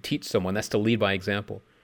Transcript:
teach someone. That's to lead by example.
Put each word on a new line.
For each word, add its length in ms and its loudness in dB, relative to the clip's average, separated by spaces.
teach 200 -4
someone. 300 0
That's 160 -2
to 80 2
lead 220 2
by 140 2
example. 480 -4